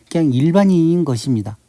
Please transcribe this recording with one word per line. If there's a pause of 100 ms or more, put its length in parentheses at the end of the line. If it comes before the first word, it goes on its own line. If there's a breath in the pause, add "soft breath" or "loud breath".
그냥
일반인인
것입니다. (120)